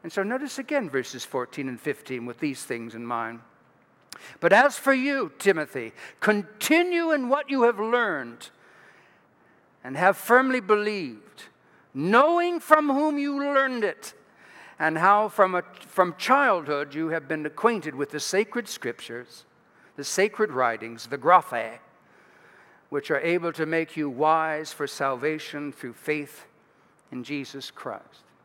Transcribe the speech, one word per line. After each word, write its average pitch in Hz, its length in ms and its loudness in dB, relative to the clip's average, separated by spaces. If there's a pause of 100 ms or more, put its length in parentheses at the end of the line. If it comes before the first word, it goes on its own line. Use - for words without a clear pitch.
And 165 100 -12
so 202 80 0
notice 254 380 -4
again 269 280 -2
verses 127 380 -4
fourteen 131 420 -6
and 123 140 -10
fifteen 131 460 -6
with 120 120 -12
these 139 240 -4
things 117 300 -8
in 117 140 -12
mind. 117 320 -6 (1000)
"But 170 100 4
as 247 260 6
for - 140 2
you, 262 480 0
Timothy, 147 540 0 (260)
continue 330 920 2
in 269 180 0
what 277 200 0
you 269 140 2
have 233 160 4
learned 202 720 -2 (1300)
and 131 140 -12
have 185 220 4
firmly 254 420 4
believed, 202 840 -2 (500)
knowing 311 680 4
from 311 300 4
whom 294 280 0
you 285 200 -4
learned 269 480 0
it, - 280 -8 (640)
and 160 200 0
how 202 320 4
from 185 260 4
a, 175 80 0 (240)
from 180 300 2
childhood 160 760 2
you 160 160 -4
have 156 200 -4
been 156 160 -4
acquainted 160 500 0
with 143 140 -4
the 151 100 -8
sacred 214 480 -2
scriptures, - 760 -12 (500)
the 147 80 -12
sacred 208 480 0
writings, 117 560 -4
the 139 100 -8
graphe, 120 600 2 (1120)
which 143 220 -4
are 143 80 2
able 170 340 0
to 160 120 -4
make 160 300 -4
you 151 140 -4
wise 156 640 0
for 143 140 -6
salvation 147 840 -4
through 123 220 -12
faith 151 520 -8 (640)
in 127 140 -10
Jesus 139 480 -10
Christ." - 520 -14 (220)